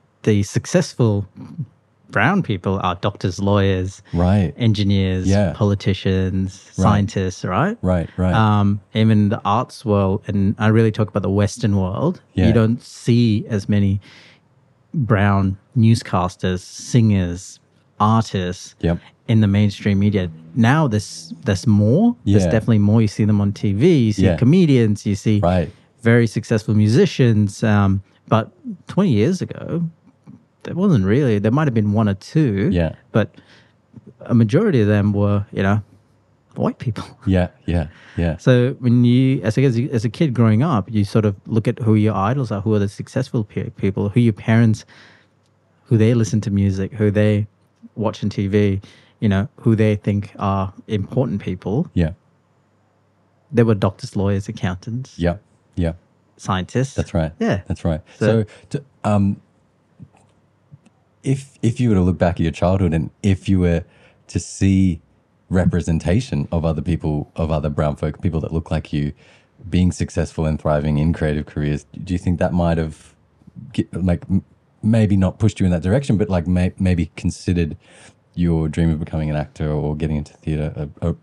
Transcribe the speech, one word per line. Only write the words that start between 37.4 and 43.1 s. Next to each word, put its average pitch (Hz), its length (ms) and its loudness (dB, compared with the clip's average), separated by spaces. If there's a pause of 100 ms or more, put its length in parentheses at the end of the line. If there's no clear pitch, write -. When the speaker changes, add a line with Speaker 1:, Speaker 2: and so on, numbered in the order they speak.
Speaker 2:
yeah, 85 220 -2 (300)
yeah. 85 200 -2
Speaker 1:
So 123 420 2
when 120 260 2
you, 131 380 2
as 107 140 0
a, 131 60 2
as 123 140 2
a, 131 140 -2
as 117 140 -2
a 117 40 -2
kid 139 240 -2
growing 113 300 4
up, 143 280 -2
you 110 140 0
sort 104 200 0
of 101 100 0 (100)
look 110 220 -2
at 120 120 -4
who 110 160 2
your 107 200 2
idols 107 360 -2
are, 101 100 -6
who 107 120 0
are 104 60 2
the 98 100 -2
successful 120 540 -6